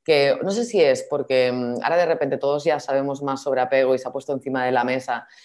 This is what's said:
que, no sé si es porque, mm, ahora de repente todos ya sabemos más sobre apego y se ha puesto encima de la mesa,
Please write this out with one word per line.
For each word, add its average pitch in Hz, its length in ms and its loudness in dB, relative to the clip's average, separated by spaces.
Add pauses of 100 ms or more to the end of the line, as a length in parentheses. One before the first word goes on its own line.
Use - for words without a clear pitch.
que, 143 400 4
no 185 100 -2
sé 233 120 -2
si 208 180 2
es 131 200 4
porque, 131 500 0
mm, 123 320 -4
ahora 165 140 2
de 175 80 2
repente 135 320 0
todos 143 260 -2
ya 151 160 0
sabemos 139 420 -4
más 135 200 -4
sobre 131 180 -2
apego 131 340 2
y 127 40 2
se 127 100 -10
ha - 40 -8
puesto 139 200 -6
encima 131 320 -4
de 127 80 0
la 123 120 2
mesa, 127 440 -4 (160)